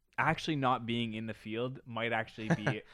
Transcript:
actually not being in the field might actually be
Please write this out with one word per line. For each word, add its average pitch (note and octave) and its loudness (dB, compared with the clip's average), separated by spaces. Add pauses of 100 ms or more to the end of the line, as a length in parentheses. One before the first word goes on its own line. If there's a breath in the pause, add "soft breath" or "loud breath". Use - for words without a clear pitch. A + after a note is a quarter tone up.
(200)
actually D#3 2
not B2+ 2
being A#2 0
in A2 -4
the A2 -4
field A#2+ -4
might A#2 -2
actually A2 0
be A2+ 0 (120)